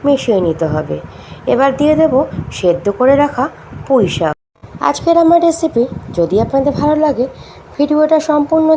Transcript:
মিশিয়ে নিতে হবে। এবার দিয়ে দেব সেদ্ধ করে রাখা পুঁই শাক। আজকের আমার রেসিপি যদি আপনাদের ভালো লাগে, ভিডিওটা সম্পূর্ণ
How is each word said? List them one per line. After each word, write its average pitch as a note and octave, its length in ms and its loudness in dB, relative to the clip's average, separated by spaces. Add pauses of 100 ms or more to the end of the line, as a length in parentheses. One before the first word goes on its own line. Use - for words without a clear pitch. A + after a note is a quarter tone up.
মিশিয়ে C4 380 2
নিতে D#3+ 260 -2
হবে। D3+ 300 -4 (500)
এবার C4 300 0
দিয়ে D4+ 180 2
দেব D4+ 180 2 (380)
সেদ্ধ F3 400 -2
করে B3+ 240 2
রাখা C#4+ 300 0 (380)
পুঁই A#3 260 2
শাক। D#3 260 -2 (460)
আজকের D4+ 360 0
আমার E4+ 240 4
রেসিপি D#4+ 420 0 (300)
যদি F3 260 0
আপনাদের C4+ 340 0
ভালো D4+ 220 0 (100)
লাগে, B3+ 200 0 (460)
ভিডিওটা D4+ 480 2
সম্পূর্ণ D#4 580 0